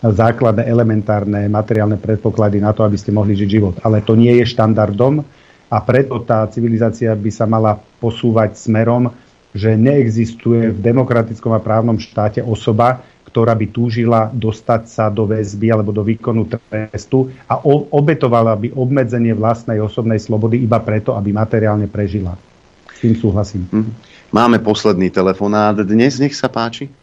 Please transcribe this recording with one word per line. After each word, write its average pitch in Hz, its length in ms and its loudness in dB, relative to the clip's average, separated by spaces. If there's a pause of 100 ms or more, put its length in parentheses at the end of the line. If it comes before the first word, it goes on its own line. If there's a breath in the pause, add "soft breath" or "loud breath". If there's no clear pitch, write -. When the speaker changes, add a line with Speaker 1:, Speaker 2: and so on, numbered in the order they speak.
(120)
Speaker 1:
základné, 113 580 2
elementárne 104 800 0
materiálne 107 480 0
predpoklady 104 640 0
na 107 140 0
to, 110 100 0
aby 101 140 0
ste 98 100 -10
mohli 104 240 0
žiť 101 160 -2
život. 101 320 2
Ale 107 240 0
to 113 80 2
nie 117 280 6
je 117 40 2
štandardom 110 800 0 (480 soft breath)
a 113 100 0
preto 127 400 0
tá 110 240 0
civilizácia 113 720 -2
by 104 180 -4
sa 110 160 -2
mala 110 320 2 (160)
posúvať 110 600 0
smerom, 117 500 0 (460 loud breath)
že 107 240 2
neexistuje 117 960 2
v 95 80 -10
demokratickom 117 720 0
a 110 80 -2
právnom 113 320 0
štáte 107 480 -4
osoba, 117 580 0 (240 loud breath)
ktorá 117 300 2
by 107 160 -2
túžila 113 600 0
dostať 110 560 -2
sa - 200 -4
do 107 200 -2
väzby 107 440 -2
alebo 107 200 0
do 104 120 -2
výkonu 113 440 -2
trestu 113 840 -4 (160 loud breath)
a 127 120 -2
o-, 147 320 2
obetovala 123 640 2
by 107 200 -6
obmedzenie 123 600 0
vlastnej 113 440 -2
osobnej 110 400 -2
slobody 113 400 -2
iba 117 200 0
preto, 107 360 -2
aby 104 180 -2
materiálne 107 540 0
prežila. 98 480 -6 (560)
S - 120 -20
tým 113 120 4
súhlasím. 101 560 -2
Speaker 2:
Mhm. 110 200 -2 (440 loud breath)
Máme 113 240 4
posledný 104 480 0
telefonát 101 720 0
dnes, 113 400 2
nech 139 160 -2
sa 127 160 -4
páči. 117 400 -6 (120)